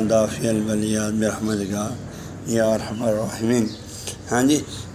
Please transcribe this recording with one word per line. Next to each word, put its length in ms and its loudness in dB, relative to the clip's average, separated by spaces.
دافع 400 2
البلیات 640 0
برحمتک 600 0
یا 180 4
ارحم 380 0
الراحمین۔ 640 2
ہاں 120 4
جی، 160 6